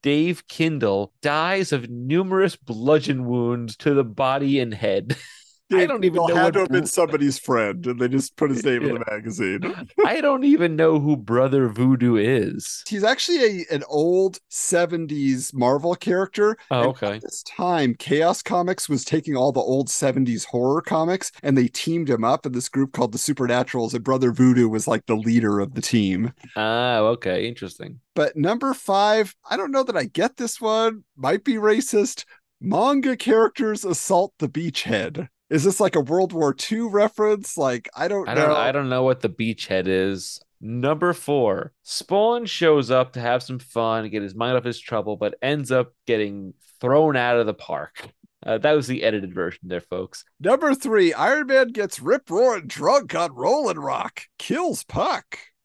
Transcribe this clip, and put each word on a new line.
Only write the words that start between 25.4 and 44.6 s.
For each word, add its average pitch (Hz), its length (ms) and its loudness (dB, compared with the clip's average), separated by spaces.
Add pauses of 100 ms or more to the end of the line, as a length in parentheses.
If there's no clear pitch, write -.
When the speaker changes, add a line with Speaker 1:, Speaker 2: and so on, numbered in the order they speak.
Speaker 2:
of 101 140 -4
the - 80 -6
team. 104 500 0 (240)
Speaker 1:
Oh, 113 560 2
okay. 98 340 -2
Interesting. 98 540 -14 (140)
Speaker 2:
But 147 220 0
number 240 380 0
five, 208 640 0 (120)
I 220 80 -2
don't 349 140 -4
know 269 140 0
that 233 120 -4
I 139 100 -2
get 185 300 -2
this 233 240 -8
one. 220 440 -2 (120)
Might 147 280 -2
be 247 100 0
racist. 214 720 0 (360)
Manga 254 560 0
characters 220 680 2
assault 185 540 0
the 156 100 -4
beachhead. 131 800 -4 (200)
Is 147 160 0
this, 190 160 2
like, 185 160 2
a 151 40 4
World 170 320 0
War 151 220 0
Two 226 340 -4
reference? 208 680 0
Like, 127 400 -2
I 156 100 -4
don't 190 220 -4
Speaker 1:
I 117 60 -4
don't, 151 160 4
Speaker 2:
know. 151 40 2
Speaker 1:
I 120 160 2
don't 139 180 -2
know 127 140 0
what 127 180 2
the 113 80 -2
beachhead 95 600 -2
is. 95 520 -2 (220)
Number 143 520 -2
four, 120 580 0 (100)
Spawn 226 640 -2
shows 151 440 2
up 127 240 2
to 127 60 -8
have 123 220 0
some 131 160 -10
fun 113 460 -2
and 101 80 -10
get 107 100 -4
his 95 120 -10
mind 120 240 -2
off 120 60 -2